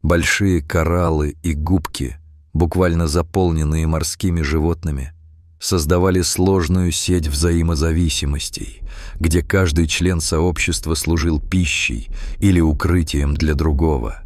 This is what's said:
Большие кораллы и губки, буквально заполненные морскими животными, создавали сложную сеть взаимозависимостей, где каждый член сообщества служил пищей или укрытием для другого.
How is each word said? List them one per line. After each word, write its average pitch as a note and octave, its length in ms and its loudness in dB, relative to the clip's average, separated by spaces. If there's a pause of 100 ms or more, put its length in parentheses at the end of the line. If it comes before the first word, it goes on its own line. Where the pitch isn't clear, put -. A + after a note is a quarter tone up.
Большие E2+ 580 2
кораллы D#2+ 800 0
и E2 100 -2
губки, D2+ 640 -2 (360)
буквально E2+ 560 2
заполненные D#2+ 800 0
морскими E2 540 -2
животными, D2+ 720 -2 (460)
создавали F2+ 640 2
сложную F2+ 720 2
сеть F2 340 0
взаимозависимостей, D#2+ 1600 0 (340)
где E2 260 0
каждый E2+ 460 2
член F2 320 0
сообщества E2 760 0
служил D#2+ 460 0
пищей E2 680 -2 (300)
или F#2 220 4
укрытием D2+ 720 0
для D#2 200 0
другого. D2 720 0